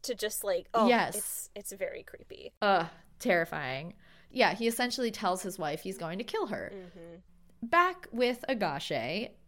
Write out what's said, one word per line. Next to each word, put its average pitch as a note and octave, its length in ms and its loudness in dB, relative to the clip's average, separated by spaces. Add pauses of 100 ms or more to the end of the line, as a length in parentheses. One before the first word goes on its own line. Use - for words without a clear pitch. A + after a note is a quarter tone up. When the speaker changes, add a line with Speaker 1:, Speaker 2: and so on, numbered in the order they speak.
Speaker 1:
to B3 100 -4
just, G#3 300 -4
like, F#3 300 0
oh, A3+ 160 6
Speaker 2:
Yes. G3+ 260 4
Speaker 1:
it's, - 400 -6
it's G3+ 160 -10
very G3 320 -6
creepy. - 480 -16 (100)
Speaker 2:
Ugh, F#3+ 260 6 (320)
terrifying. D#3+ 760 0 (360)
Yeah, G3+ 240 4
he A3+ 140 0
essentially A#3+ 440 0
tells F#3 320 0
his F#3 140 -6
wife D#3 260 -4
he's F#3+ 140 -6
going E3+ 200 -6
to B3 80 -6
kill G#4 220 -4
her. - 280 -6
Speaker 1:
Mm-hmm. E3+ 400 -16 (520)
Speaker 2:
Back F4 440 4
with A#3+ 380 2
Agache D#3+ 800 -2 (180)